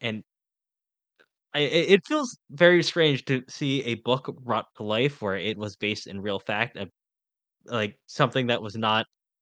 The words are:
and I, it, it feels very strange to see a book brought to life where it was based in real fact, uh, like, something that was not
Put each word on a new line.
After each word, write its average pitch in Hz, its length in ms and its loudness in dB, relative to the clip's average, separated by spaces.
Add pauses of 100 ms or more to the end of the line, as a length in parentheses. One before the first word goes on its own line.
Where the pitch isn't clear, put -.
and 110 220 -6 (1300)
I, 143 80 -2
it, 147 300 2
it 196 160 6
feels 294 320 -2 (120)
very 175 340 6
strange 151 420 2
to 131 220 0
see 139 340 -2
a 120 140 -2
book 123 360 -2 (100)
brought 113 240 -2 (100)
to 110 80 -10
life 120 360 -2
where 98 160 -2
it 98 220 -4
was 104 180 -8
based 104 300 -4
in 98 160 -10
real 101 160 -4
fact, 107 400 -4
uh, 95 80 -8 (800)
like, 107 400 -4
something 131 400 0
that 120 160 0
was 107 140 -10
not 110 280 0 (380)